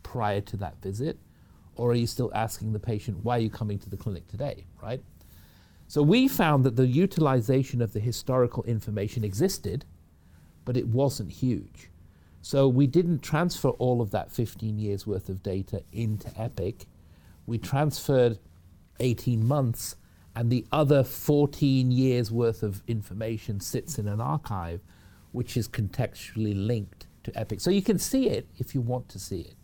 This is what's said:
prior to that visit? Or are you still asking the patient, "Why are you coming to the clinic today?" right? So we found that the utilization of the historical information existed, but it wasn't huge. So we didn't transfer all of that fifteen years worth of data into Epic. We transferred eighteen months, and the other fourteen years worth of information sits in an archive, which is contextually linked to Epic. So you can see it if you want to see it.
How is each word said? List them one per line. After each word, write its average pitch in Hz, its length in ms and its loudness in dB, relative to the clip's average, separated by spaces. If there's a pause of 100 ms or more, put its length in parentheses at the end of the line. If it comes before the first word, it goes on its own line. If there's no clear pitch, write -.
prior 104 380 -2
to - 160 -10
that 92 240 -8
visit? 107 380 -6 (560)
Or 120 160 2
are 117 40 4
you 117 120 2
still 117 260 -2
asking 110 380 -2
the 107 80 -2
patient, 107 440 -4
"Why 120 140 0
are 117 40 2
you 110 80 0
coming 104 300 -4
to - 100 -14
the 95 80 -10
clinic 95 300 -8
today?" - 380 -8 (160)
right? 123 220 -8 (840)
So 147 140 2
we 226 260 8
found 151 360 4
that 123 140 4
the 127 100 6
utilization 131 960 2
of 110 120 -2
the 107 60 -2
historical 123 640 0
information 107 600 -2
existed, 107 600 -2 (800)
but 127 140 -2
it 120 100 0
wasn't 127 440 0
huge. - 580 -4 (520)
So 139 260 4
we 131 200 6
didn't 170 320 4
transfer 156 500 0
all 123 320 2
of 101 100 -2
that - 200 -4
fifteen 107 480 -4
years 101 260 -4
worth 98 240 -4
of 95 140 -8
data 95 480 -4
into 107 380 -4 (100)
Epic. 104 460 -6 (600)
We 117 120 -4
transferred 135 800 2 (600)
eighteen 117 460 2
months, 131 500 0 (400)
and 120 140 0
the 123 220 0
other 143 320 6
fourteen 139 880 2
years 123 400 2
worth 113 320 0
of 104 240 -4
information 110 720 -6
sits - 400 -6
in 104 80 -4
an 104 140 -2
archive, 98 600 -4 (520)
which 123 240 -4
is 107 100 -2
contextually 107 880 -4
linked 101 520 -4 (160)
to - 140 -8
Epic. 107 220 -6
So 175 120 0
you 202 100 4
can 196 180 2
see 262 300 0
it - 180 -4 (100)
if - 160 -8
you 139 60 0
want 120 300 -4
to 95 100 -14
see 92 220 -8
it. - 220 -16